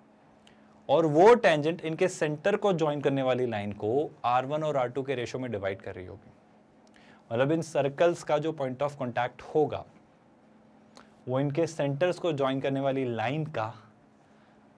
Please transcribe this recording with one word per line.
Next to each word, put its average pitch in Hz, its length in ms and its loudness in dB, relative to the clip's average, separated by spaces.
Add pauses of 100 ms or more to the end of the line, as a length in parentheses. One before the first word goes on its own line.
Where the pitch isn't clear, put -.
(880)
और 160 180 4
वो 170 280 10
टेंजेंट 165 460 2
इनके 160 280 0
सेंटर 160 480 -2
को 202 160 2
ज्वाइन 151 280 0
करने 139 220 2
वाली 127 240 2
लाइन 104 260 -4
को 110 380 -2 (140)
आर 127 220 2
वन 151 160 -4
और 151 140 -2
आर 123 120 0
टू 135 140 -6
के 135 120 -4
रेशियो 123 280 -4
में 123 100 -6
डिवाइड 98 300 -4
कर 98 120 -12
रही 92 120 -14
होगी। 98 240 -18 (1040)
मतलब 131 200 2
इन 165 100 0
सर्कल्स 147 600 0
का 151 160 0
जो 160 140 -4
point 135 300 -6
of 143 160 -4
contact 123 440 -6 (120)
होगा 131 300 0 (1400)
वो 127 120 0
इनके 147 260 0
सेंटर्स 156 520 -2
को 170 140 -2
ज्वाइन 135 280 -2
करने 135 200 -2
वाली 135 240 -2
लाइन 123 420 -4
का 113 260 -6 (1040)